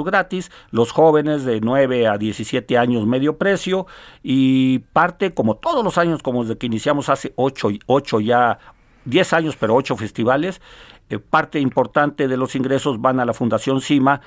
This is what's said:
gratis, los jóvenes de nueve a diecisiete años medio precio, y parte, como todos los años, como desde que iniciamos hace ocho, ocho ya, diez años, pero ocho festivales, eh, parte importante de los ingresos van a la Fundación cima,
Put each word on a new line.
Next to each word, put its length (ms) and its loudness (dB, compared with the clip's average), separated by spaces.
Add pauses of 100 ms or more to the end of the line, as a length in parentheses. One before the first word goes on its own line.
gratis, 460 -4 (180)
los 240 0
jóvenes 500 4
de 160 -2
nueve 480 2
a 100 2
diecisiete 600 -4
años 280 2
medio 320 0
precio, 500 -2 (360)
y 560 2 (140)
parte, 400 0
como 220 0
todos 280 -2
los 140 -2
años, 260 0
como 200 -2
desde 140 -6
que 100 -8
iniciamos 420 -2
hace 260 -4
ocho, 340 -2 (180)
ocho 340 0
ya, 360 2 (460)
diez 300 0
años, 260 0
pero 160 2
ocho 220 0
festivales, 640 -2 (480)
eh, 100 -6
parte 400 -2
importante 720 0
de 80 -2
los 180 -4
ingresos 460 -2
van 180 2
a 60 0
la 80 -2
Fundación 480 -2
cima, 460 2